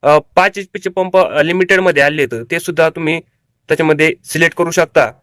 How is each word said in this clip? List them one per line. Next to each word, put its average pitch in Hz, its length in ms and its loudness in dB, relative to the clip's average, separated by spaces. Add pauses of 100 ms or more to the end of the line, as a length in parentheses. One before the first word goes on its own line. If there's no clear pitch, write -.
अ, 147 180 4 (160)
पाच 196 220 2
एचपीचे 190 320 -10
पंप, 185 280 -2
अ, 160 240 0
लिमिटेडमध्ये 180 640 2
आले 147 180 -2
आहेत, 117 300 -6
ते 165 80 -4
सुद्धा 160 300 -2
तुम्ही 160 300 -4 (480)
त्याच्यामध्ये 156 460 0 (100)
सिलेक्ट 165 340 -2
करू 170 140 -2
शकता. 160 400 0 (120)